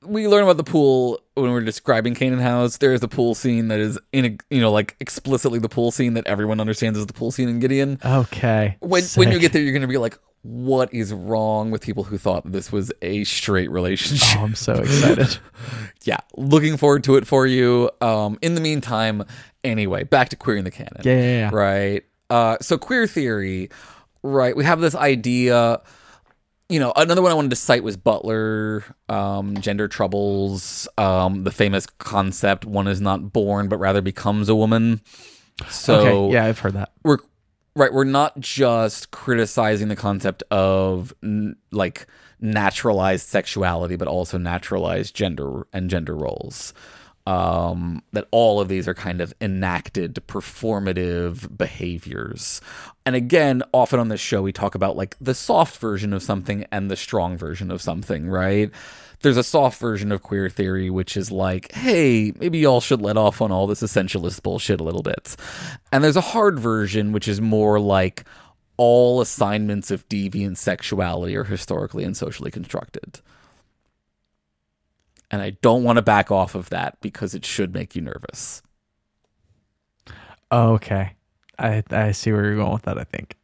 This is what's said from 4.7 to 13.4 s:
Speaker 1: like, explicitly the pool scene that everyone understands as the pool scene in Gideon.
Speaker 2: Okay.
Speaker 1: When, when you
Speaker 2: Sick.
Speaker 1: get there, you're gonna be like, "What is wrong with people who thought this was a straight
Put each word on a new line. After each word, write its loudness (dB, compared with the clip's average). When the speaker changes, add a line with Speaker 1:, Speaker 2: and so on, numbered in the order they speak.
Speaker 1:
like, 0
explicitly -2
the -2
pool 0
scene 0
that -4
everyone 0
understands -2
as -4
the -12
pool -4
scene -2
in -2
Gideon. 0
Speaker 2:
Okay. 2
Speaker 1:
When, 0
when 6
you 6
Speaker 2:
Sick. 2
Speaker 1:
get 4
there, 2
you're 0
gonna -2
be 0
like, -4
"What 0
is -4
wrong -2
with -4
people -6
who -8
thought -2
this -6
was -2
a -2
straight -2